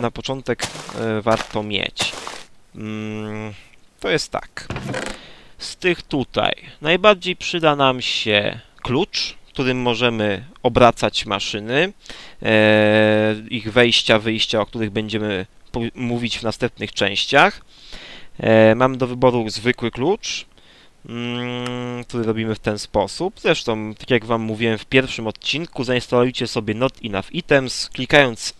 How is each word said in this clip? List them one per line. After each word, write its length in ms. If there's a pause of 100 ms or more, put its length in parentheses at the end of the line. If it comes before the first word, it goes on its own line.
na 100
początek, 560
e, 560
warto 400
mieć. 500 (600)
Mm, 800 (460)
to 100
jest 220
tak. 360 (920)
Z 180
tych 260
tutaj 520 (260)
najbardziej 560
przyda 400
nam 260
się 580 (220)
klucz, 520 (140)
którym 340
możemy 640 (180)
obracać 640
maszyny, 680 (500)
e, 920 (160)
ich 220
wejścia, 460
wyjścia, 420
o 60
których 240
będziemy 560 (260)
po-, 80 (140)
mówić 440
w 40
następnych 500
częściach. 680 (760)
E, 360
mamy 220
do 100
wyboru 420
zwykły 420
klucz, 560 (640)
mm, 960
który 200
robimy 300
w 40
ten 200
sposób. 640
Zresztą, 540
tak 160
jak 140
wam 160
mówiłem 380
w 80
pierwszym 400
odcinku, 580
zainstalujcie 600
sobie 280
Not 300
Enough 300
Items, 540
klikając 720